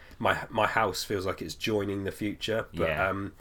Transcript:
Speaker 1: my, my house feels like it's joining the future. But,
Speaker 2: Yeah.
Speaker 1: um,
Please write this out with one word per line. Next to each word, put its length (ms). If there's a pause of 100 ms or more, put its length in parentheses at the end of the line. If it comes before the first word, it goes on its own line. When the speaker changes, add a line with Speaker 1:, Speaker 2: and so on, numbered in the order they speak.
(180)
Speaker 1:
my, 200 (100)
my 180
house 380
feels 220
like 160
it's 120
joining 500
the 60
future. 640
But, 160
Speaker 2:
Yeah. 220
Speaker 1:
um, 300